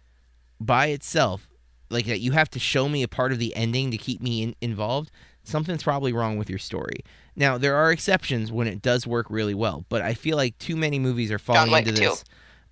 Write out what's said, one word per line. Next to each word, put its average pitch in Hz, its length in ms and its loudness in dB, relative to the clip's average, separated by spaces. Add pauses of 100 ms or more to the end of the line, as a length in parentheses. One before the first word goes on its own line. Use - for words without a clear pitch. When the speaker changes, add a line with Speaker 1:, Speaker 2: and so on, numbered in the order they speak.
(580)
Speaker 1:
by 123 280 2
itself, 139 600 0 (420)
like, 113 160 0
that 110 140 -2
you 123 120 0
have 156 200 4
to 123 80 -8
show 135 280 0
me 147 160 -2
a 113 40 -2
part 127 240 -2
of 123 80 -2
the 117 160 -4
ending 120 360 0
to 113 60 -6
keep - 240 -8
me 117 220 -2
in-, 120 180 -6
involved, 117 500 -4 (320)
something's 156 400 -4
probably 139 300 0
wrong 110 240 0
with 107 120 -4
your 92 100 -4
story. - 440 -8 (320)
Now, 139 220 2
there 139 180 2
are 160 160 4
exceptions 139 600 0
when 117 160 0
it 101 140 -6
does 123 260 2
work 117 220 -2
really 107 240 -2
well, 98 360 -2
but 113 120 0
I 101 120 -2
feel 151 240 -2
like 127 200 0
too - 180 -6
many 151 240 0
movies 120 320 0
are 104 80 -2
falling 156 280 6
Speaker 2:
John - 40 0
Wick 147 160 6
Speaker 1:
into 107 140 2
Speaker 2:
two. - 80 4
Speaker 1:
this, - 140 -4 (480)